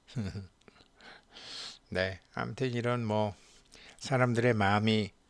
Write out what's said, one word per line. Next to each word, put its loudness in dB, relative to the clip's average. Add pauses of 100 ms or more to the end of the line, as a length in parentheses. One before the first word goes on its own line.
<laughs> -8 (1400)
네, -2 (120)
아무튼 -4
이런, -2
뭐, 0 (640)
사람들의 2
마음이 2 (180)